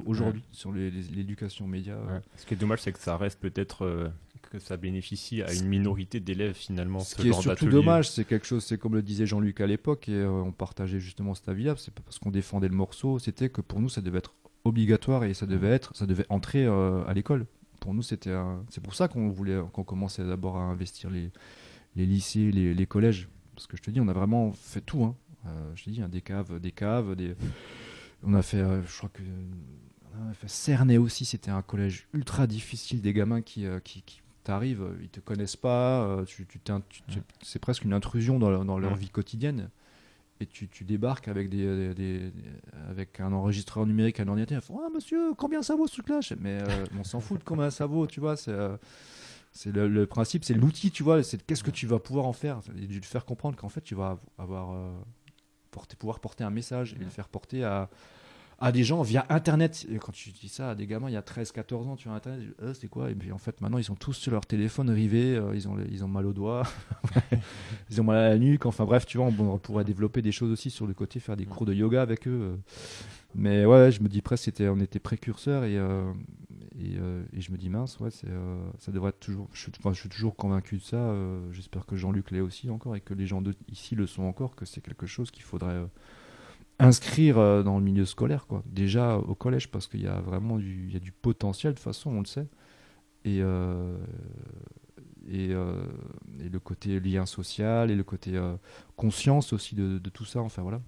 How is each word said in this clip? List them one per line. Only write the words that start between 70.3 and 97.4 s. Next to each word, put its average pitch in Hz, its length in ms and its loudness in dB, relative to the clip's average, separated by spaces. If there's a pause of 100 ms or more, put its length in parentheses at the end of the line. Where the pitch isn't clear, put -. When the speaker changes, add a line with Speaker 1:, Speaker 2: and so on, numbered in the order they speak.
Speaker 1:
choses 117 180 0
aussi 113 200 -4
sur 107 160 -6
le 98 60 -2
côté, 101 280 -6
faire 107 160 -6
des 95 80 -4
Speaker 2:
Ouais. 98 40 -10
Speaker 1:
cours 107 160 -4
de 101 80 2
yoga 110 280 4
avec 113 260 -2
eux, 127 100 0 (140)
euh. 90 40 -4 (800)
Mais 101 300 4
ouais, 113 140 12
ouais, 127 160 12
je 104 100 0
me 104 60 4
dis 101 120 0
presque, - 220 -2
c'était, 104 240 0
on 98 140 4
était 98 180 0
précurseurs 131 640 -2
et, 101 140 0
euh, 95 340 0 (640)
et, 92 200 -6
euh, 90 340 -4
et - 80 -8
je 90 140 -8
me 92 40 -6
dis, 92 120 -6
mince, 120 320 -4
ouais, 113 100 -4
c'est, - 160 -12
euh, 90 300 -6 (200)
ça - 140 -10
devrait 98 200 0
être - 100 -10
toujours, 101 320 -6
je - 80 -14
suis, - 180 -12
enfin, 98 140 0
je 90 80 -6
suis 98 80 -10
toujours 107 260 -2
convaincu 98 440 -2
de - 20 -14
ça, - 160 -4
euh, 95 560 -2
j'espère 92 320 -10
que 101 100 -6
Jean-Luc 95 360 -2
l'est 92 100 0
aussi 92 280 -4
encore 113 280 -6
et - 40 -4
que - 120 -8
les 98 120 -2
gens 95 160 -2
de, 98 120 0 (180)
ici - 240 -8
le 104 100 0
sont 92 180 -6
encore, 95 340 -4
que 90 80 -10
c'est - 160 -14
quelque - 240 -10
chose 117 260 -6
qu'il - 120 -20
faudrait, 90 320 -4
euh, 87 100 -4 (960)
inscrire, 127 560 8
euh, 101 240 8
dans 98 160 4
le 98 60 4
milieu 98 220 4
scolaire, 127 420 -2
quoi. 101 180 -6
Déjà 104 520 2
au 98 180 -2
collège, 127 340 0
parce 101 180 -6
qu'il 101 140 -6
y 98 60 -4
a 95 140 -2
vraiment 95 360 -2
du, 95 300 -4
il 92 60 -8
y - 20 -4
a 92 40 -2
du 90 120 -12
potentiel, 117 640 0
de 131 40 -6
toute - 60 -18
façon, 113 260 -6
on 113 100 0
le 98 60 0
sait. 143 220 -8 (800)
Et, 98 160 2
euh, 90 560 0 (1300)
et, 95 220 -2
euh, 90 220 0 (680)
et 82 100 -8
le 90 100 -4
côté 95 400 -4
lien 95 260 2
social 110 640 0